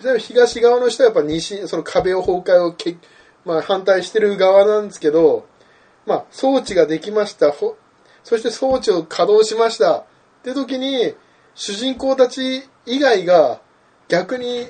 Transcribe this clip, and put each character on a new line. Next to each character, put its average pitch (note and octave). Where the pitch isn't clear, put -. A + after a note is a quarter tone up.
で B3+
も A#3+
東 A#3+
側 A#3+
の B3
人 A#3
は B3
や A3
っ -
ぱ D#3+
西、 E3
そ F3
の D#3
壁 F3+
を F#3
崩 F3+
壊 F3+
を E3+
け-、 E3+
ま E3
あ、 D#3
反 F#3+
対 F#3+
し F3+
て A3
る G#3
側 F#3+
な G#3+
ん G#3
で F3+
す -
け D#3
ど、 D3
ま F#3+
あ、 -
装 C4+
置 A#3
が E3
で D#3
き G#3
ま G#3+
し G3+
た。 D3
ほ-、 -
そ -
し A3
て A#3+
装 C4
置 B3+
を E3+
稼 F3
働 G#3+
し A3
ま A3+
し -
た。 F3
っ -
て B3
時 C4
に、 B3+
主 -
人 B3
公 C4+
た B3+
ち C4
以 B3
外 A#3
が、 D#3+
逆 F3+
に、 B3